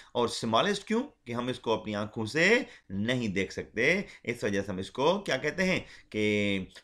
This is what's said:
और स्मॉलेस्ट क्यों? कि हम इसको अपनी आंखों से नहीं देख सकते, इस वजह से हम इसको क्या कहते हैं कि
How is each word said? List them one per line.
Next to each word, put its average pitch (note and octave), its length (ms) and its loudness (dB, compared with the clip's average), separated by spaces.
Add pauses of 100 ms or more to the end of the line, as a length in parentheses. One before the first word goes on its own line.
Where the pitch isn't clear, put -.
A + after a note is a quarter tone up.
(140)
और A#2+ 140 2
स्मॉलेस्ट B2 580 0
क्यों? A3 140 0
कि - 320 -8
हम A#2+ 180 -4
इसको A#2+ 260 0
अपनी G#2+ 180 -4
आंखों G#2+ 320 -4
से F3+ 400 4 (240)
नहीं A2+ 380 0
देख F#2+ 240 -2
सकते, C3+ 540 0 (200)
इस A#2+ 180 -4
वजह G2 180 0
से G2+ 100 -6
हम F#2 80 -6
इसको D3 380 0
क्या E3+ 180 -2
कहते D3+ 260 -2
हैं F#3 200 2
कि G#2 840 -2 (180)